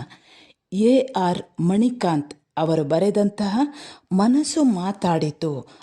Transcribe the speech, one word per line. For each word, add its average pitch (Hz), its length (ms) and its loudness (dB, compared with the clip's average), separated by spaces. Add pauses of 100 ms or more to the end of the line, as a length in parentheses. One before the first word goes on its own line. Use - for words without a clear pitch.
(720)
ಎ 226 260 4
ಆರ್ 180 600 -2
ಮಣಿಕಾಂತ್ 185 720 0 (240)
ಅವರು 160 260 0
ಬರೆದಂತಹ 202 760 0 (520)
ಮನಸ್ಸು 254 520 2
ಮಾತಾಡಿತು 170 1040 -2 (160)